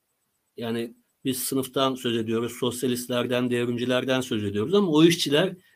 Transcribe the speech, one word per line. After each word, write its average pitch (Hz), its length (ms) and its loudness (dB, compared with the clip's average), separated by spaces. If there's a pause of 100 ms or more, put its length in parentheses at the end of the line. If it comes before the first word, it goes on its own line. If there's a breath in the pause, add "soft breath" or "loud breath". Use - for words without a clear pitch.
(580)
Yani 117 360 -6 (320)
biz 131 180 -2
sınıftan 135 520 0
söz 123 220 -2
ediyoruz, 113 340 -2
sosyalistlerden, 123 1000 -2
devrimcilerden 123 720 0
söz 120 220 -2
ediyoruz 104 300 -2
ama 202 180 2
o 151 120 6
işçiler 170 500 4 (220 soft breath)